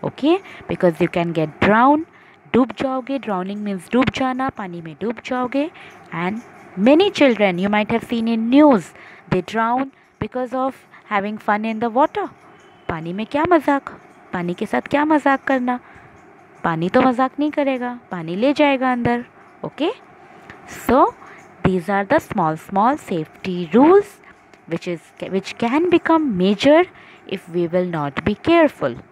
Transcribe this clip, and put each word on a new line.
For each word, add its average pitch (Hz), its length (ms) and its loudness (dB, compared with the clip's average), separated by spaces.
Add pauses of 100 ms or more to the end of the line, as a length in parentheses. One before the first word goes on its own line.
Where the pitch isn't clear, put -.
Okay? 330 380 0 (260)
Because 175 320 0
you 170 100 0
can 170 220 -4
get 156 280 -4
drowned. 262 480 4 (460)
डूब 233 180 2 (100)
जाओगे, 262 380 -4
drowning 202 440 -6
means 196 280 -8
डूब 247 240 2
जाना, 262 420 -4
पानी 175 240 -12
में 160 200 -14
डूब 226 240 -8
जाओगे. 254 440 -4 (420)
And 185 300 -6 (340)
many 302 360 4
children 208 480 2
you 196 100 0
might 214 220 0
have 226 160 -2
seen 226 200 -4
in 226 220 -2
news, 269 440 4 (360)
they 185 120 0
drown 240 500 -2 (280)
because 247 340 -8
of 262 220 -4 (300)
having 208 320 -4
fun 214 280 -2
in 220 140 -4
the 233 100 -2
water. 302 400 -2 (580)
पानी 165 260 -8
में 214 180 -6
क्या 285 180 0
मजाक, 285 400 2 (440)
पानी 175 200 -4
के - 120 -6
साथ - 260 -4
क्या 285 140 2
मजाक 277 420 2
करना, 247 320 -2 (840)
पानी 165 260 -2
तो 254 120 2
मजाक 262 380 0
नहीं 294 120 -2
करेगा, 247 480 -4 (120)
पानी 170 240 -8
ले 254 180 2
जाएगा 262 380 2
अंदर. 240 340 -2 (380)
Okay? 330 280 -6 (760)
So, 311 460 2 (500)
these 185 260 -2
are 202 160 0
the 285 140 2
small, 160 380 -2
small 220 400 0
safety 175 760 -8
rules 330 460 6 (480)
which 165 200 -6
is, 170 140 -8 (280)
which 185 280 -6
can 285 320 0
become 320 480 2
major 262 480 4 (420)
if - 220 -10
we 170 180 -2
will 180 180 0
not 151 400 -6
be 208 100 0
careful. 302 600 2 (160)